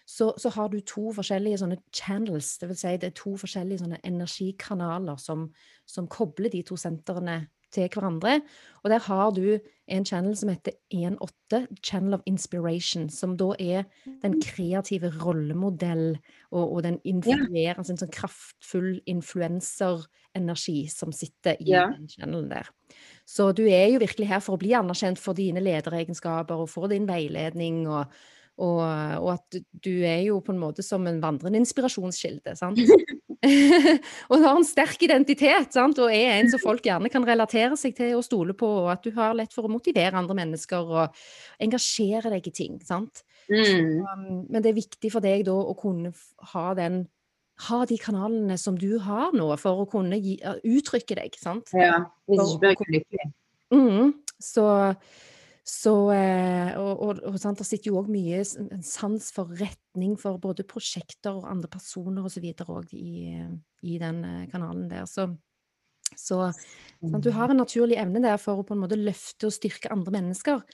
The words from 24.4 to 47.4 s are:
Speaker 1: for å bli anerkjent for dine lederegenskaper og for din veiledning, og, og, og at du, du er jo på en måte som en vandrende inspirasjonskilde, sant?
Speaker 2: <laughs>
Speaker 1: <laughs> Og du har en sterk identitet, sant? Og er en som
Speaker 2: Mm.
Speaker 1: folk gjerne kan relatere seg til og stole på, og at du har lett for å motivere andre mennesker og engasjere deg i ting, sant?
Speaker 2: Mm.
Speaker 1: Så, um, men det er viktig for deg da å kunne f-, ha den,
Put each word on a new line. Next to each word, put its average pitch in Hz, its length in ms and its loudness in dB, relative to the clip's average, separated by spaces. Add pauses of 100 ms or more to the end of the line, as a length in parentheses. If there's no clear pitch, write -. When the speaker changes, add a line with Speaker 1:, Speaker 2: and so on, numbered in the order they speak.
Speaker 1:
for 196 160 -4
å 160 40 -4
bli 196 120 0
anerkjent 185 460 0
for 190 160 -6
dine 185 260 -2
lederegenskaper 165 960 -4
og 160 120 -4
for 175 200 -6
din 202 180 -2
veiledning, 165 840 -4
og, 147 180 -2 (520)
og, 170 220 0 (400)
og 180 140 0
at 175 160 -8
du, 180 100 -8 (220)
du 190 80 -4 (140)
er 170 200 2
jo 202 160 0
på 196 120 -6
en 185 60 -2
måte 160 240 -6
som 185 240 -2
en 170 140 -2
vandrende 165 380 0
inspirasjonskilde, 196 960 -2
sant? 185 220 -4
Speaker 2:
<laughs> - 440 8 (240)
Speaker 1:
<laughs> 285 840 6
Og 262 100 8
du - 60 10
har 277 100 8
en 339 80 8
sterk 302 380 2
identitet, 285 760 6
sant? 269 220 4
Og 247 120 6
er 220 300 4
en 240 100 10
som 254 80 2
Speaker 2:
Mm. - 60 -4
Speaker 1:
folk 226 180 2
gjerne 196 300 2
kan 262 120 4
relatere 233 520 4
seg 262 180 -2
til 240 220 0
og 240 80 0
stole 190 300 0
på, 233 120 0
og 196 240 2
at 180 140 -2
du 233 80 -4
har 226 220 2
lett 220 180 -4
for 240 100 -6
å 214 80 -2
motivere 214 460 2
andre 180 180 -2
mennesker 165 440 -4 (100)
og 160 260 2 (460)
engasjere 220 720 0
deg 185 160 -4
i - 20 -10
ting, - 320 -10
sant? 190 400 -6 (280)
Speaker 2:
Mm. 214 120 4
Speaker 1:
Så, 175 460 4
um, 190 400 -8
men 226 140 -2
det 220 100 4
er 214 80 -2
viktig - 320 -6
for 226 80 -2
deg 196 240 2
da 190 80 0
å 190 260 -2
kunne 175 320 -4
f-, - 220 -20 (220)
ha 180 200 -4
den, 180 300 -2 (540)